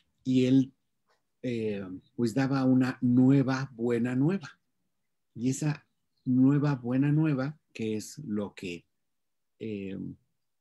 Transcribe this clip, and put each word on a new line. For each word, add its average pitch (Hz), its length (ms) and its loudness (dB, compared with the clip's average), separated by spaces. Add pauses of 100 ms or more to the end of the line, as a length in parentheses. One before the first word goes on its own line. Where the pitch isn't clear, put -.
(240)
y 127 220 2
él, 131 280 4 (720)
eh, 107 440 -4 (280)
pues 117 180 -2
daba 135 320 0
una 127 360 2
nueva 131 720 4
buena 120 420 -2
nueva. 151 440 -2 (760)
Y 123 160 -2
esa 151 360 -6 (380)
nueva 139 500 2
buena 131 360 0
nueva, 151 480 0 (140)
que 110 220 -6
es - 240 -10
lo 104 360 -6
que, 87 300 -12 (760)
eh, 98 380 -8 (640)